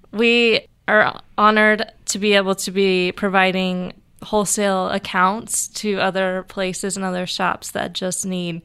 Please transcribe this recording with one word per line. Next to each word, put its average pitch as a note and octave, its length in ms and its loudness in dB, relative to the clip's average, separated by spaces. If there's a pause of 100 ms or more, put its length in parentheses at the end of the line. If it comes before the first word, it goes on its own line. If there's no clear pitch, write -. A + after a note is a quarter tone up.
(120)
we A#3 560 2 (200)
are - 320 2 (180)
honored G#3+ 540 4 (140)
to - 140 -6
be G#3 140 2
able F#3+ 220 2
to F#3+ 160 -8
be F#3 420 2
providing F#3 800 0 (280)
wholesale G3 680 0
accounts G3 800 -2
to G3+ 300 -4
other F#3 480 -2
places F#3 480 -4
and F#3+ 100 -6
other F3+ 200 -4
shops - 460 -4
that F#3+ 220 -6
just F#3 320 -6
need, F3 400 -6